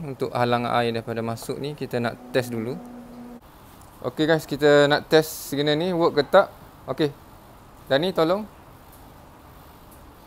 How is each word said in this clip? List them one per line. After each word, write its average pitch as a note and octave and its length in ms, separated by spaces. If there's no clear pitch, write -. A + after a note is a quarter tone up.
untuk C3+ 320
halang A#2+ 320
air A#2+ 240
daripada A2+ 320
masuk A2+ 320
ni. C#3+ 160
Kita C3+ 240
nak A#2 220
test B2 180
dulu. A#2 240
Okey D3+ 240
guys, D#3 160
kita D3 440
nak - 200
test - 440
signal D3 240
ni F3 200
work D#3 240
ke C3 80
tak. F#3+ 200
Okey. C#3+ 200
Dan C#3 160
ni F#3 80
tolong. F3+ 320